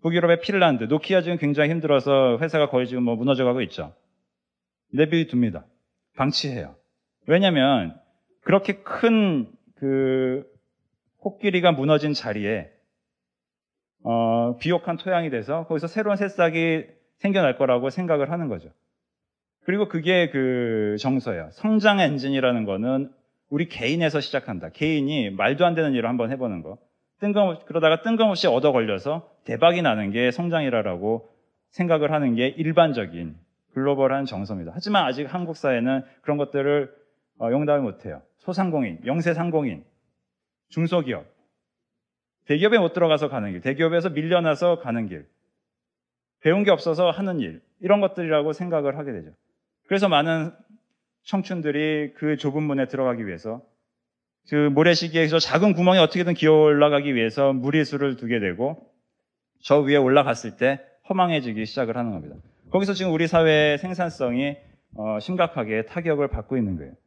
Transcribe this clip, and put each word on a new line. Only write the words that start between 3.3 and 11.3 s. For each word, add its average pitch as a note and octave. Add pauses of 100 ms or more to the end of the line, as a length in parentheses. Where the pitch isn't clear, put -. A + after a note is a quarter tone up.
있죠. E2 (1000)
내비둡니다. C#3+ (500)
방치해요. C3 (500)
왜냐면 C#3 (480)
그렇게 G3
큰 G3+ (220)
그 C3 (680)
코끼리가 F#3